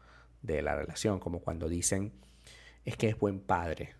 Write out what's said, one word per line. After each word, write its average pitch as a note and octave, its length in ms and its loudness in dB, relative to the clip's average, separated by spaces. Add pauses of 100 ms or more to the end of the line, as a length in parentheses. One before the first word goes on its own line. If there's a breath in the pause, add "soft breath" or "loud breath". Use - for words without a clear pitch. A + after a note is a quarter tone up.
(420 loud breath)
de D2+ 200 0
la D2 120 2
relación, F2+ 460 0
como E2+ 200 -4
cuando E2 280 -2
dicen, F#2+ 440 0 (720 loud breath)
"Es - 120 -4
que A2+ 120 4
es G#2+ 100 0
buen G2 200 2
padre", E2+ 600 0